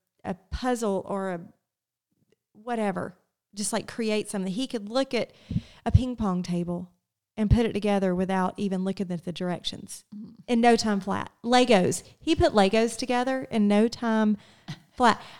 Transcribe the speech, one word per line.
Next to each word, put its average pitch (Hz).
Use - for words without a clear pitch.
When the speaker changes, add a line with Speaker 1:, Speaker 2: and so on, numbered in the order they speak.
Speaker 1:
a 196
puzzle 226
or 190
a 170
whatever, 214
just, 202
like, 220
create 214
something. 190
He 247
could 208
look 269
at 226
a 240
ping 247
pong 185
table 175
and 214
put 226
it 208
together 196
without 185
even 190
looking 190
at 175
the 180
directions. -
Speaker 2:
Mm-hmm. 208
Speaker 1:
In 240
no 240
time 208
flat. 190
Legos. 240
He 320
put 330
Legos 220
together 254
in 208
no 208
time 220
flat. 233